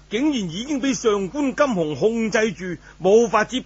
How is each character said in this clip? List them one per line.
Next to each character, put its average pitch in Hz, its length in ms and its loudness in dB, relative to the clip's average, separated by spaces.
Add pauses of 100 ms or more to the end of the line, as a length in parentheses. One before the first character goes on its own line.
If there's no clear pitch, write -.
竟 277 220 0
然 - 20 0
已 196 300 -6
經 285 160 -4
俾 262 120 0
上 202 360 0
官 277 260 -2
金 285 220 2
虹 151 180 -2
控 220 380 0
制 226 200 0
住， 180 300 -10 (180)
冇 208 280 6
法 214 160 2
子 240 220 -6